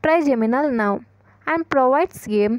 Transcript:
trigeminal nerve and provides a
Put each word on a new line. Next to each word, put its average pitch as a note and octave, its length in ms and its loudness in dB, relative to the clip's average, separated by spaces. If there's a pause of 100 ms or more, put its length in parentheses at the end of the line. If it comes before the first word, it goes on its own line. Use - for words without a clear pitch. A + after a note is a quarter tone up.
trigeminal C#4+ 680 2
nerve G#3+ 320 -2 (420)
and E4 240 -4
provides C#4 580 0
a G#3 320 0